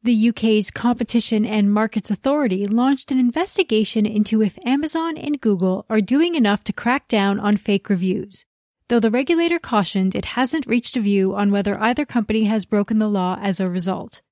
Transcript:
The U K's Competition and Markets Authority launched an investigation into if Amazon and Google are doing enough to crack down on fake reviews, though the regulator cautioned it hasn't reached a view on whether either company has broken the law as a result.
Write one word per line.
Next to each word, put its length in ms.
The 100
U 220
K's 360
Competition 760
and 260
Markets 380
Authority 560
launched 440
an 80
investigation 880
into 380
if 240
Amazon 500
and 240
Google 480
are 140
doing 320
enough 300
to 100
crack 340
down 320
on 160
fake 320
reviews, 560
though 120
the 100
regulator 480
cautioned 560
it 120
hasn't 400
reached 320
a 20
view 340
on 160
whether 300
either 240
company 400
has 220
broken 320
the 100
law 320
as 200
a 100
result. 500